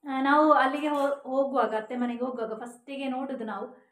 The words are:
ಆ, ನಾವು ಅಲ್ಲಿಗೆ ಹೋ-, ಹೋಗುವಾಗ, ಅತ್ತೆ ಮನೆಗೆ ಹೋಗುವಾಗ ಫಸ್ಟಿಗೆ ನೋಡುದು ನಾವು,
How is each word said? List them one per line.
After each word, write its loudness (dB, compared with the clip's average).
ಆ, -2
ನಾವು 6
ಅಲ್ಲಿಗೆ 4
ಹೋ-, 0
ಹೋಗುವಾಗ, 0
ಅತ್ತೆ -6
ಮನೆಗೆ -4
ಹೋಗುವಾಗ -6
ಫಸ್ಟಿಗೆ -10
ನೋಡುದು -6
ನಾವು, -8